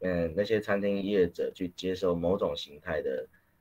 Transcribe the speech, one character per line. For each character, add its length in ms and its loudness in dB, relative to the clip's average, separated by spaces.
呃， 360 0
那 80 2
些 160 2
餐 220 0
厅 200 0
业 240 4
者 280 -2
去 200 -6
接 200 -4
受 200 0
某 220 2
种 180 0
形 240 -10
态 220 -4
的， 260 -2